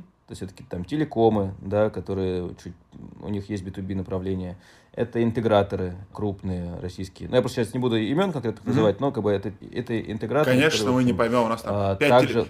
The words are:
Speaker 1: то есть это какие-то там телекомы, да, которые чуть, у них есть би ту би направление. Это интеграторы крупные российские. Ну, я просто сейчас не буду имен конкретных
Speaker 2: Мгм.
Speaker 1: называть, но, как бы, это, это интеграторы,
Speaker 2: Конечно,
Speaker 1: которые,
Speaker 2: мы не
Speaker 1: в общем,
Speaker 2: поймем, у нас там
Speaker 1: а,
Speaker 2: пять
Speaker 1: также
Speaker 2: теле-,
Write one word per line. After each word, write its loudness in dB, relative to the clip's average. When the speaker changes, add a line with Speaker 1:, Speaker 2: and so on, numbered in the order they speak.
Speaker 1:
то -14
есть -12
это -10
какие-то -14
там -6
телекомы, 2
да, 2
которые -4
чуть, -14
у -10
них -6
есть -6
би -10
ту -10
би -6
направление. -4
Это 0
интеграторы 2
крупные -4
российские. -10
Ну, 0
я 6
просто 0
сейчас -6
не -4
буду 0
имен 0
конкретных -6
Speaker 2:
Мгм. -4
Speaker 1:
называть, 4
но, 0
как -2
бы, 2
это, -2
это -4
интеграторы, 0
Speaker 2:
Конечно, 4
Speaker 1:
которые, 2
Speaker 2:
мы 4
не 4
Speaker 1:
в -2
общем, 2
Speaker 2:
поймем, 4
у 2
нас -4
там -4
Speaker 1:
а, 0
Speaker 2:
пять 4
Speaker 1:
также 6
Speaker 2:
теле-, 2